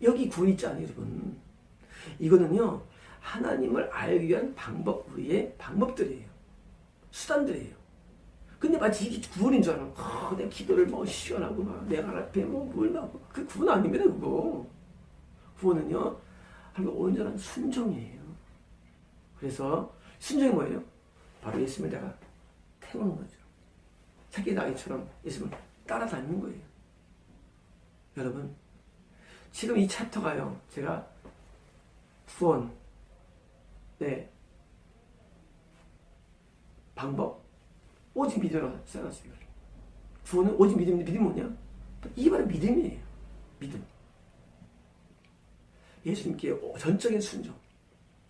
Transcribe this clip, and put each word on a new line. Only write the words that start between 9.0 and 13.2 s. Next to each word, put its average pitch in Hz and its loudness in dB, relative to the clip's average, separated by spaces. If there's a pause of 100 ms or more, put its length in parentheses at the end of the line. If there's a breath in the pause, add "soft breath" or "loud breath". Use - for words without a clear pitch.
이게 - -6
구원인 233 6
줄 170 4
알아요. 139 -6
아, - -6
내가 196 -4
기도를 185 4
뭐 - -4
시원하고 - -4
막 - -6
내가 156 -2
하나님 180 -6
앞에 - 0
뭐 277 -2
뭘 320 0
막, 330 -4 (220)